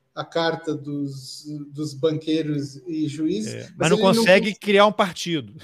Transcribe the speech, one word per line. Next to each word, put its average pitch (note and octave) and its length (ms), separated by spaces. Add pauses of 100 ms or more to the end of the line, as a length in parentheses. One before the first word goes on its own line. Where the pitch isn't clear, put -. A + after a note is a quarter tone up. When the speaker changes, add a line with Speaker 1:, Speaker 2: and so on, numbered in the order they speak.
(140)
Speaker 1:
a D#3 100
carta D#3+ 500
dos, C#3+ 680 (220)
dos D3 260
banqueiros D3+ 840 (100)
e D#3 220
juízes, E3+ 440
Speaker 2:
É, A2+ 60
Speaker 1:
mas - 180
Speaker 2:
mas D3+ 140
não A3 80
Speaker 1:
ele G3+ 80
não F#3+ 80
Speaker 2:
consegue G#3 380
Speaker 1:
cons-, - 60
Speaker 2:
criar G3+ 280
um G#3+ 60
partido. E3 720